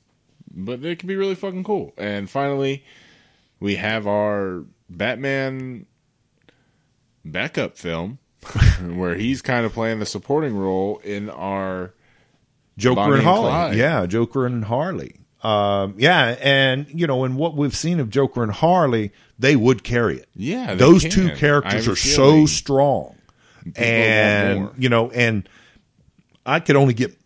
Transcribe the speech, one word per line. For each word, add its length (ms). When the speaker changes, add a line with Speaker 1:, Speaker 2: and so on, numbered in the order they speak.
Speaker 1:
but 320
it 140
could 80
be 80
really 200
fucking 280
cool. 340
And 320
finally, 540
we 180
have 280
our 600
Batman 1000
backup 520
film 420
<laughs> 320
where 300
he's 260
kinda 300
playing 280
the 60
supporting 500
role 480
in 280
our 600
Speaker 2:
Joker 200
Speaker 1:
Bonnie 160
Speaker 2:
and 80
Speaker 1:
and 60
Speaker 2:
Harley. 220
Speaker 1:
Clyde. 280
Speaker 2:
Yeah, 280
Joker 400
and 200
Harley. 500
Um, 560
yeah, 440
and, 480
you 160
know, 200
in 100
what 200
we've 200
seen 240
of 100
Joker 340
and 80
Harley, 600
they 200
would 260
carry 360
it. 160
Speaker 1:
Yeah, 320
they 80
Speaker 2:
Those 260
Speaker 1:
can. 100
Speaker 2:
two 200
Speaker 1:
I 40
Speaker 2:
characters 380
Speaker 1:
have 20
a 40
Speaker 2:
are 60
Speaker 1:
feeling 500
Speaker 2:
so 60
strong. 640
Speaker 1:
people 80
want 40
Speaker 2:
And, 720
Speaker 1:
more. 160
Speaker 2:
you 100
know, 240
and 380
I 160
could 160
only 160
get 320